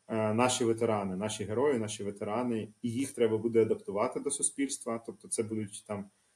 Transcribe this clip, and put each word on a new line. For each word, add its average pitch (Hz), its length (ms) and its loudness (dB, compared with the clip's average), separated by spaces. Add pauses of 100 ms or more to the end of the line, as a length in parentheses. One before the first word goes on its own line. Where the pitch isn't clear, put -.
е, 110 260 2
наші 123 300 4
ветерани, 110 520 2
наші 107 280 -4
герої, 120 360 2
наші 107 240 -6
ветерани, 107 640 -2 (140)
і 117 100 -2
їх 135 220 -4
треба 110 240 4
буде 113 240 4
адаптувати 104 580 0
до 135 120 -4
суспільства, 135 760 -4
тобто - 220 -14
це 113 160 -2
будуть 107 440 -6
там 101 220 -8 (260)